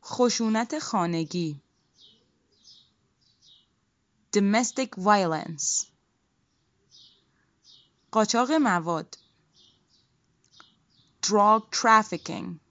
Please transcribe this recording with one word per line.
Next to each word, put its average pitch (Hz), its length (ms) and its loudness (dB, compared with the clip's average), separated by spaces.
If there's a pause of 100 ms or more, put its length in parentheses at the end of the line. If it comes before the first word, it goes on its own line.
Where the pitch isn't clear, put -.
خشونت 233 760 0
خانگی. 170 800 -4 (2750)
Domestic 220 640 0
violence. 180 920 0 (2250)
قاچاق 240 400 0
مواد. 175 680 0 (2000)
Drug 214 500 4
trafficking. 214 880 0 (120)